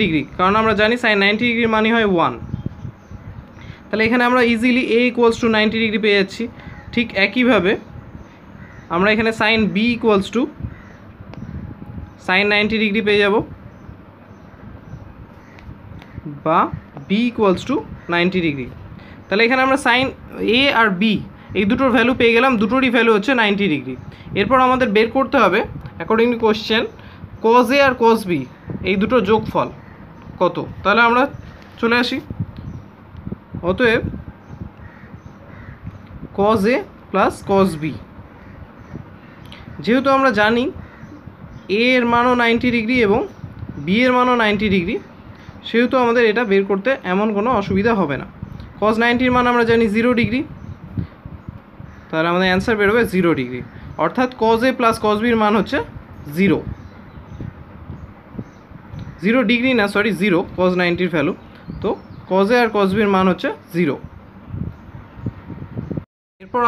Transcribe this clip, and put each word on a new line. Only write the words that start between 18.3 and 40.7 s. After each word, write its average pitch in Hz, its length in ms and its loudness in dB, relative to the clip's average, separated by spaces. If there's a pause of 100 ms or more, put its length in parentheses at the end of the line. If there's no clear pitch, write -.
degree। 131 220 -6 (560)
তাহলে 202 200 2
এখানে 262 180 2
আমরা 269 200 2
sin 254 220 2 (500)
A 269 40 4 (180)
আর 226 80 4 (140)
B - 20 2 (560)
এই 214 100 2
দুটোর 254 260 2
value 240 240 4
পেয়ে 233 160 4
গেলাম, 262 160 4 (100)
দুটোরই 254 340 2
value 233 200 4
হচ্ছে 208 160 0 (100)
নাইনটি 202 320 2
degree। 127 220 -6 (440)
এরপর 226 180 2 (100)
আমাদের 254 280 2
বের 214 120 4 (100)
করতে 269 260 0
হবে 214 160 4 (420)
according 233 320 2
to 226 120 -4
question 220 360 0 (640)
cos 233 320 6
A - 20 6 (100)
আর 254 140 2
cos 226 280 4
B - 20 0 (580)
এই 202 120 0
দুটোর 226 280 2
যোগফল 196 380 0 (760)
কত। 175 140 2 (280)
তাহলে 208 260 4
আমরা 247 140 4 (580)
চলে 233 220 2
আসি, 262 140 -4 (1500)
অতএব 226 320 0 (2250)
cos 208 240 2 (120)
A 294 40 2 (340)
plus 214 220 2 (160)
cos 190 220 4 (100)
B, - 20 -6 (2000)
যেহেতু 254 320 2
আমরা 269 120 4 (100)
জানি 233 240 4 (1160)